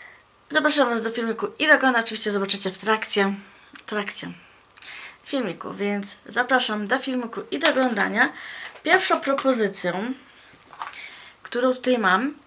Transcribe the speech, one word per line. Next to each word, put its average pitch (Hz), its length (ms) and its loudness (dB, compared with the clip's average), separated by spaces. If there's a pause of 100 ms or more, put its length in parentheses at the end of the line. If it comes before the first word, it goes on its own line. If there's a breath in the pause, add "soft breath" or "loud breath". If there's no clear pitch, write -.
(500 loud breath)
Zapraszam 285 400 4
was 233 120 0
do 226 100 -2
filmiku 226 360 -2 (120)
i 311 80 2
do 302 80 8
oglądania, 254 280 2
oczywiście 214 280 -4
zobaczycie 196 400 -2
w 185 60 -10
trakcie, 202 560 2 (400 loud breath)
w - 100 -20
trakcie 196 480 -6 (1000 loud breath)
filmiku, 208 420 -4
więc 202 520 -4
zapraszam 220 640 0
do 254 120 2
filmiku 247 420 -4 (100)
i 294 80 -2
do 311 100 4
oglądania. 233 600 2 (540 loud breath)
Pierwszą 349 360 4
propozycją, 226 920 0 (1300 loud breath)
którą 254 300 0
tutaj 254 240 2
mam, 214 360 2 (140)